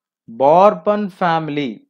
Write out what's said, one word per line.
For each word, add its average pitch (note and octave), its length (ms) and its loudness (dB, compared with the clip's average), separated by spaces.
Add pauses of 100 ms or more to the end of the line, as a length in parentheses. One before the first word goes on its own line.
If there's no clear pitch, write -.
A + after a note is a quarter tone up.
(280)
బోర్బన్ F#3 840 2
ఫ్యామిలీ, D#3 600 -4 (200)